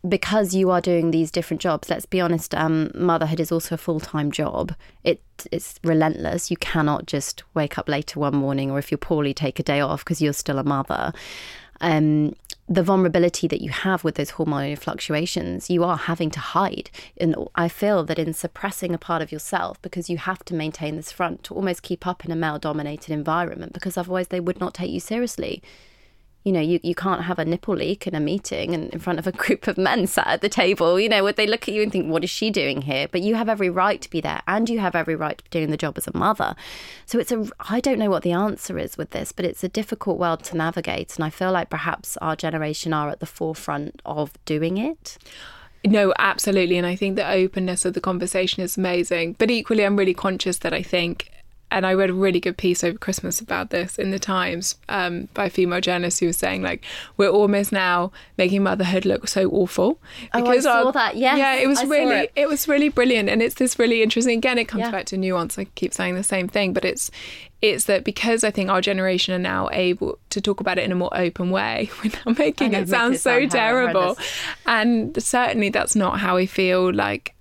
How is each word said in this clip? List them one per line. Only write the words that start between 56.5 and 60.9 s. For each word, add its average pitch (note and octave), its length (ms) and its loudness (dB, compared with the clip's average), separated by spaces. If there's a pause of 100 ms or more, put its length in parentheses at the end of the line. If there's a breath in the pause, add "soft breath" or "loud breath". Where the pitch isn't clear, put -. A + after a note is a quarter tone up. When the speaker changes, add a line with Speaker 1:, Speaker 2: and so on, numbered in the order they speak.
Speaker 2:
like, - 220 -4 (320 loud breath)
"We're G3 120 4
almost G3+ 440 4
now F#3 400 2 (260 loud breath)
making G3 240 4
motherhood F#3+ 420 2
look G3 220 2
so F#3+ 240 2
awful." G3+ 480 2 (340 loud breath)
Speaker 1:
Oh, A#3 60 2
I - 40 4
Speaker 2:
Because B3 200 6
Speaker 1:
saw B3 240 4
Speaker 2:
our C4 60 2